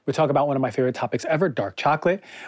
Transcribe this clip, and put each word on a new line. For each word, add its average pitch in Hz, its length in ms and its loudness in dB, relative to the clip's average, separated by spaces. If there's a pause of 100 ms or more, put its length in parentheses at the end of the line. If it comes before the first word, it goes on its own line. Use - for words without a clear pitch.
We 139 60 0
talk 151 180 2
about 139 160 2
one 139 100 0
of 135 60 0
my 123 80 0
favorite 127 240 0
topics - 300 -4
ever, 165 240 2
dark 101 280 -6
chocolate, 170 460 0 (260)